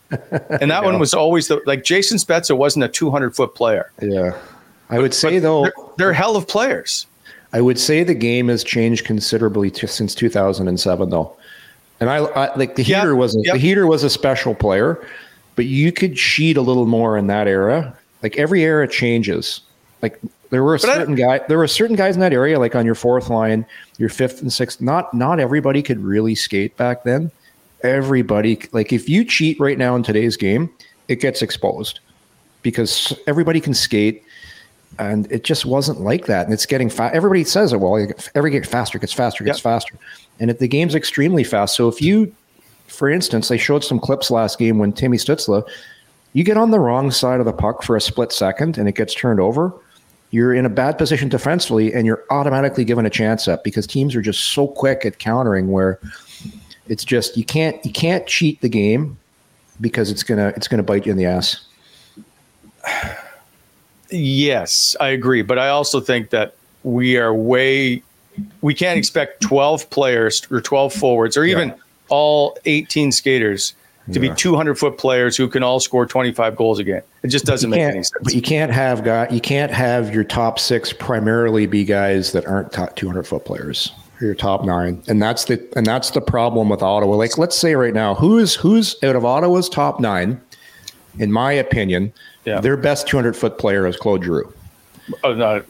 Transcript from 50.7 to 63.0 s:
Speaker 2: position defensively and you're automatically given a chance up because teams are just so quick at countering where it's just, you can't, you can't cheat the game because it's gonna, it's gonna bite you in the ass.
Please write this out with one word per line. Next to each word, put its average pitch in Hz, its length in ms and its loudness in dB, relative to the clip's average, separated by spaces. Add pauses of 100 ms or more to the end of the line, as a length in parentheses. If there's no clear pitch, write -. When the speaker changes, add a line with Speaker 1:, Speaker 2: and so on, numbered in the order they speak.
Speaker 2:
position 143 320 0
defensively 120 640 0
and 117 120 0
you're 113 240 0
automatically 139 540 0
given 117 220 0
a 107 40 0
chance 110 380 0
up - 160 0
because 107 240 -4
teams 135 280 -2
are 113 60 -2
just 101 320 -4
so 143 140 0
quick 135 380 -2
at 101 140 -6
countering 107 520 0
where 95 280 0 (920)
it's 110 160 -6
just, 117 320 -2
you 113 80 -2
can't, 160 400 -2
you 113 80 -8
can't 175 340 -2
cheat 151 340 -2
the 131 80 0
game 110 480 0 (600)
because 110 320 -2
it's 98 120 -6
gonna, 104 340 0
it's 104 100 -6
gonna 107 160 0
bite 101 220 0
you 107 80 0
in 95 40 0
the 92 80 2
ass. 90 360 -2 (2500)